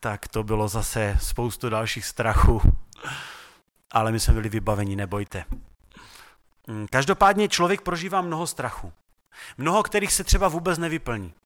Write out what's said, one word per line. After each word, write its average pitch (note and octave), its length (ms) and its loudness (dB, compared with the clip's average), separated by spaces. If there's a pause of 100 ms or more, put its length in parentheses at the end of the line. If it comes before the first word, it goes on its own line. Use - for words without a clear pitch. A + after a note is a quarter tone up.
tak G#2 240 -6
to A2 160 -4
bylo G#2+ 240 0
zase G#2 540 -2
spoustu A#2+ 480 -4
dalších A2 360 -4
strachů, A2 560 4 (1300)
ale A2 200 2
my A2+ 80 0
jsme - 140 6
byli A2 160 0
vybaveni, G2+ 460 -2
nebojte. G2+ 500 -6 (1200)
Mm, G#2+ 240 -10
každopádně G3 580 4
člověk F3+ 320 2
prožívá F3+ 400 -2
mnoho E3+ 260 -4
strachu. - 460 -8 (640)
Mnoho, F3 260 2
kterých G3+ 300 0
se F#3+ 100 0
třeba G3 240 6
vůbec E3+ 320 0
nevyplní. B2+ 540 -6 (120)